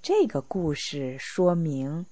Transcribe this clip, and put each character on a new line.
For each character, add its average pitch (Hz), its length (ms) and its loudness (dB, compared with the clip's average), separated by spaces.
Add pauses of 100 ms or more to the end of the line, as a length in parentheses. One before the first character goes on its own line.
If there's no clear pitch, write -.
这 392 260 4
个 143 120 -2
故 165 340 -2
事 135 460 -6
说 180 340 2
明 156 580 -2